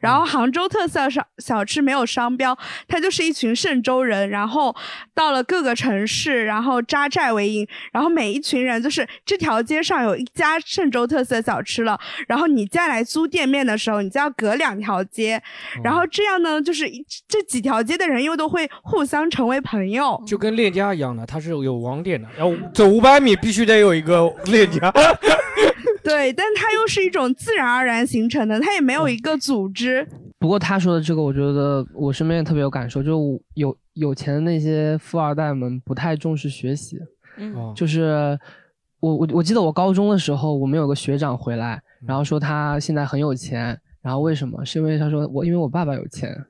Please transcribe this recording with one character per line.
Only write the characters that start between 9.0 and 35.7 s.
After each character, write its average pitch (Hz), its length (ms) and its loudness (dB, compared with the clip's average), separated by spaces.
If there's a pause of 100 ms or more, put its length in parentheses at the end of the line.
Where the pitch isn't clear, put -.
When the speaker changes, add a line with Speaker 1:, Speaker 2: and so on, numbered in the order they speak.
Speaker 1:
这 403 100 0
条 302 240 0
街 311 220 -2
上 311 220 0
有 208 100 2
一 - 80 -6 (100)
家 320 280 0
嵊 330 280 -2
州 240 160 0
特 254 200 0
色 233 180 -2
小 202 180 -2
吃 - 220 -4
了， 220 160 0 (300)
然 233 100 0
后 330 80 2
你 269 180 2
再 339 220 -2
来 240 160 0
租 311 240 -2
店 302 220 0
面 269 180 2
的 214 100 0
时 220 140 -4
候， 208 100 0
你 196 80 -4
就 269 120 -2
要 294 100 0
隔 220 240 -2
两 262 240 -2
条 202 240 -2
街， 220 400 -4 (340)
Speaker 2:
嗯。 120 60 -10
Speaker 1:
然 233 100 0
后 349 140 2
这 381 160 -2
样 381 180 0
呢， 311 220 0
就 311 100 -2
是 302 160 -2
一， 247 160 -12 (220)
这 427 160 0
几 - 180 -4
条 233 220 0
街 285 160 -2
的 370 80 0
人 262 160 0
又 311 140 -2
都 311 120 -2
会 311 220 -2 (140)
互 349 200 0
相 302 240 0
成 262 200 0
为 262 120 0
朋 202 300 -4
友。 247 340 -2
Speaker 2:
就 208 140 -4
跟 220 160 0
链 220 180 2
家 196 220 0
一 165 60 -4
样 127 160 -4
的， 113 100 -8
它 151 140 -8
是 156 100 -8
有 135 280 -2
网 123 220 -6
点 170 220 -4
的， 110 60 -16 (100)
然 156 80 0
后 175 80 2 (180)
走 214 140 6
五 208 140 8
百 262 180 10
米 254 160 6
必 220 160 -2
须 214 160 2
得 220 120 8
有 202 140 8
一 160 80 2
个 165 320 4 (120)
链 202 260 6
家。 170 280 2
<laughs> 302 60 10 (1000)
Speaker 1:
对， 294 320 2
但 370 200 -2
它 427 160 -2
又 440 160 2
是 392 160 0
一 370 60 2
种 262 240 0
自 440 240 -2
然 277 100 2
而 247 200 2
然 233 200 0
形 233 220 0
成 233 180 0
的， 214 140 0
它 370 140 0
也 370 60 0
没 254 120 2
有 302 160 0
一 240 80 -2
个 294 220 -2
组 226 320 -2
织。 254 420 -2
Speaker 3:
嗯。 - 80 -18 (180)
不 165 80 0
过 196 120 2
他 190 200 0
说 175 160 2
的 165 60 2
这 156 140 0
个， 156 80 0
我 139 100 0
觉 135 80 0
得 143 420 0 (120)
我 139 180 -2
身 160 160 -2
边 165 120 2
也 160 40 0
特 160 80 0
别 151 80 2
有 139 80 0
感 127 200 -4
受， 139 140 -4
就 147 380 0 (140)
有， 143 200 -2 (200)
有 147 200 -2
钱 143 200 -4
的 147 60 0
那 165 200 0
些 151 380 0
富 - 200 -6
二 151 160 0
代 147 200 -2
们 127 260 -4